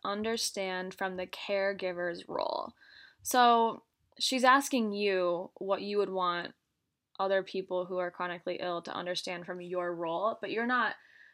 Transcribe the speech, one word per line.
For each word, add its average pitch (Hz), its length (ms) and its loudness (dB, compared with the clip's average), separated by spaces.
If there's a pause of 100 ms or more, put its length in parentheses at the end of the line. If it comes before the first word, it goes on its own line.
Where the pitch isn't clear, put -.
understand 196 880 -4
from 185 240 -4
the 185 100 -4
caregiver's 185 1000 -4
role." - 440 -4 (500)
So 233 580 6 (380)
she's 254 240 0
asking 254 500 6
you 185 640 2
what 190 260 -2
you 202 160 -2
would 190 140 2
want 175 420 -2 (640)
other 196 240 2
people 185 420 -4
who 180 140 -4
are 175 100 -2
chronically 175 500 -6
ill 170 220 -2
to - 100 -10
understand 175 540 -6
from 180 160 -8
your 175 320 -4
role, 170 480 -2
but 202 80 -6
you're 226 160 -2
not, 240 300 0 (380)